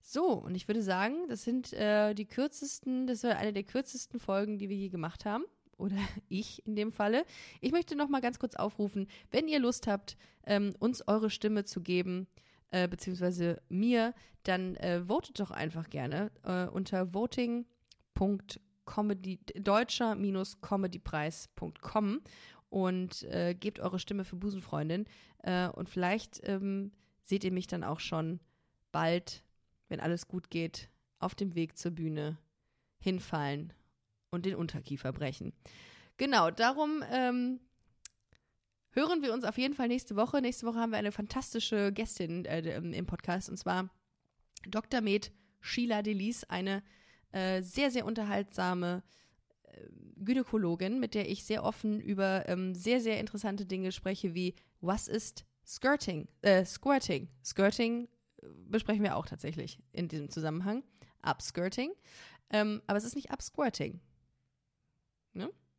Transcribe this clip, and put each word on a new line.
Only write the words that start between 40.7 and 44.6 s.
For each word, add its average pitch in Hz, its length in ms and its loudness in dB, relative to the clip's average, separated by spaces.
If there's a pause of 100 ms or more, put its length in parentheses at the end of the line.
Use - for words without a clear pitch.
haben 233 120 2
wir 214 80 0
eine 208 140 0
fantastische 208 800 0
Gästin, 180 520 -4
äh, 160 320 -2
im, 165 160 -4
im 175 140 -4
Podcast, 175 420 -2
und 190 80 -6
zwar 185 340 -2 (760)